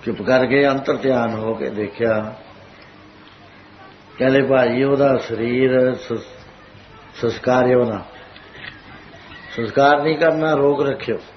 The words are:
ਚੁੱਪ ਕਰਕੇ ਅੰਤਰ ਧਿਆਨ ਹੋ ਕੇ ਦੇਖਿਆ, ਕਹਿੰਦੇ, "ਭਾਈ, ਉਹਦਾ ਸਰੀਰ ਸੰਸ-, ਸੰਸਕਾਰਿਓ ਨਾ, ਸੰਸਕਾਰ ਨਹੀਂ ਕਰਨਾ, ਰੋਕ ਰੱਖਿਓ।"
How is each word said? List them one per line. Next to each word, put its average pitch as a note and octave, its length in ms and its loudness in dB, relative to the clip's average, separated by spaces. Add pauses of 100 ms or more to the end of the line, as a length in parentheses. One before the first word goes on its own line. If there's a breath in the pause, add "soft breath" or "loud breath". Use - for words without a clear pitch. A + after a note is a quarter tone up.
ਚੁੱਪ A2 160 -6
ਕਰਕੇ B2+ 460 2
ਅੰਤਰ C3+ 300 -2
ਧਿਆਨ A#2+ 360 0
ਹੋ A2 200 -4
ਕੇ - 160 -6
ਦੇਖਿਆ, G#2+ 640 -4 (1800)
ਕਹਿੰਦੇ, C3 240 4
"ਭਾਈ, B2 420 2
ਉਹਦਾ C#3 340 2
ਸਰੀਰ B2+ 760 0
ਸੰਸ-, - 520 -10 (760)
ਸੰਸਕਾਰਿਓ B2 640 2
ਨਾ, G#2 160 -6 (1500)
ਸੰਸਕਾਰ C#3 480 2
ਨਹੀਂ D#3 140 0
ਕਰਨਾ, D#3 360 2
ਰੋਕ C#3+ 280 2
ਰੱਖਿਓ।" C3 360 -4 (200)